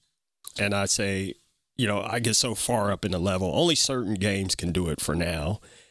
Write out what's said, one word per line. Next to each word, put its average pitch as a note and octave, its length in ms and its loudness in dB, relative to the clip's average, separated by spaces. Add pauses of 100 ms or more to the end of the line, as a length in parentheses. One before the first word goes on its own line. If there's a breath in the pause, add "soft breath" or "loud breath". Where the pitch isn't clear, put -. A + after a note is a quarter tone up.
(600)
and G2+ 140 0
I G2+ 120 2
say, G2 500 -2 (420)
you A2+ 100 2
know, G2+ 140 0
I G#2+ 180 -4
get A2+ 160 0
so A#2 200 0
far G#2+ 360 0
up G2 140 -2
in F#2 60 0
the F2+ 80 0
level, F#2 340 2
only D#3 220 4
certain A2+ 400 0
games G2 400 0
can F2 180 -2
do F2 160 0
it D2+ 100 -2
for D2+ 160 -2
now. E2 460 -2 (300 loud breath)